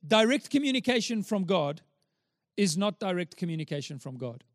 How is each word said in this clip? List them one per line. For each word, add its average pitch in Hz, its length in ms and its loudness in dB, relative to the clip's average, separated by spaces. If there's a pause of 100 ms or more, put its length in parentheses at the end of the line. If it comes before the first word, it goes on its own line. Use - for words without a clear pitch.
"Direct 220 420 4
communication 254 720 0
from 196 220 -2
God 160 380 0 (760)
is 180 200 2
not 202 220 -2
direct 180 380 -4
communication 151 640 -8
from 131 180 -14
God." 120 260 -10 (120)